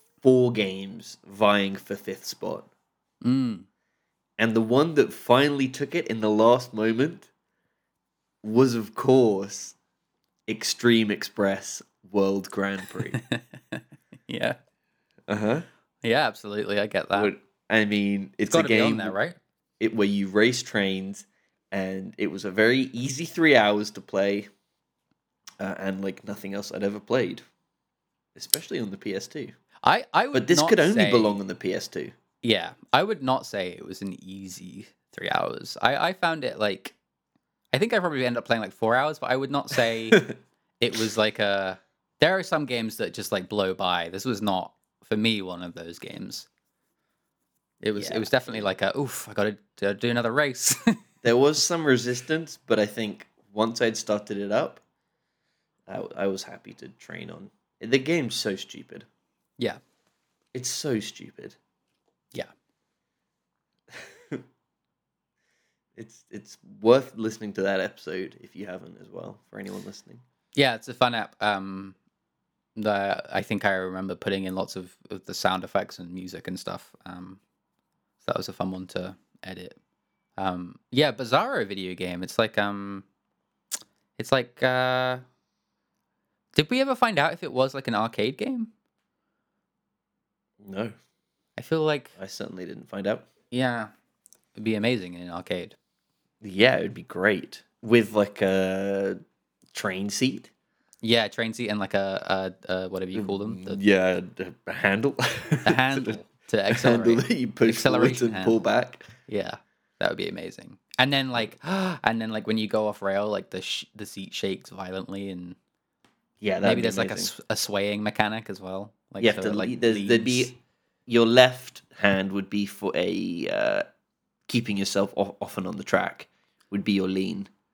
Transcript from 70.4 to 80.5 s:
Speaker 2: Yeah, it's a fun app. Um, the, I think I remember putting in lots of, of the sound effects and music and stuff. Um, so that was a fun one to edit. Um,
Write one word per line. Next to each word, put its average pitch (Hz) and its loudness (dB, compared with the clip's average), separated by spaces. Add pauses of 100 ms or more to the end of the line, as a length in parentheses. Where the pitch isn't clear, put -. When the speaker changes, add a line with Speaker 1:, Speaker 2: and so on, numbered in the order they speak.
Speaker 2:
Yeah, 135 2
it's - -14
a 123 -12
fun 120 2
app. 110 -6
Um, 98 -2 (840)
the, 101 0 (120)
I 95 0
think 104 -4
I 98 2
remember 92 -6
putting 98 -4
in 92 -6
lots 95 -6
of, 92 -14 (140)
of 95 -12
the 95 -12
sound 92 -2
effects 98 -6
and 87 -14
music 92 -12
and 92 -8
stuff. - -12 (140)
Um, 92 -16 (840)
so - -20
that - 0
was 95 -8
a 95 -10
fun 95 -4
one 92 -8
to 92 -8 (280)
edit. 92 -14 (600)
Um, 90 -6 (120)